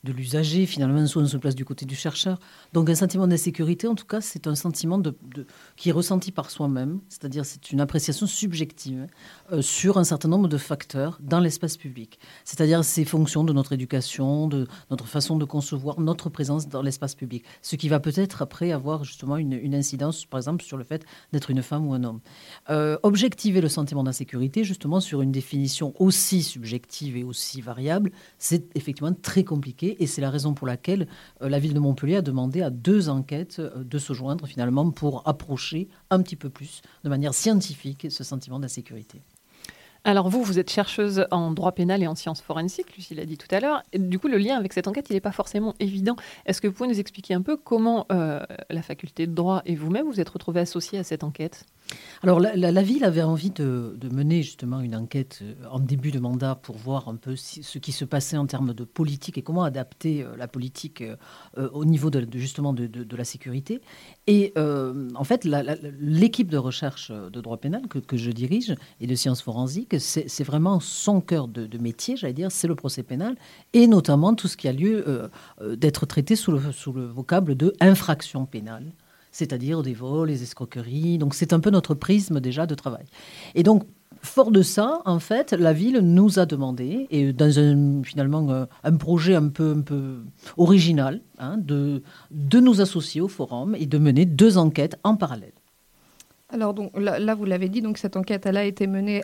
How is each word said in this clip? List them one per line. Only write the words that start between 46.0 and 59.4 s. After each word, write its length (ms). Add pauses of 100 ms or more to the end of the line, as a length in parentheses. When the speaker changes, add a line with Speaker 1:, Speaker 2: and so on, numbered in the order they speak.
Speaker 2:
Est-ce 160
que 80
vous 60
pouvez 140
nous 120
expliquer 340
un 80
peu 140
comment, 560
euh, 260 (320)
la 120
faculté 440
de 60
droit 340
et 80
vous-même 320
vous 140
êtes 80
retrouvés 320
associés 400
à 20
cette 220
enquête ? 400 (580)
Speaker 1:
Alors 160
la, 180
la, 160
la 100
ville 220
avait 180
envie 280
de, 500
de 80
mener 340
justement 380
une 140
enquête, 480
euh, 120 (160)
en 100
début 320
de 80
mandat 340
pour 220
voir 320
un 80
peu 180
si, 300
ce 140
qui 140
se 120
passait 320
en 100
termes 280
de 100
politique 540
et 40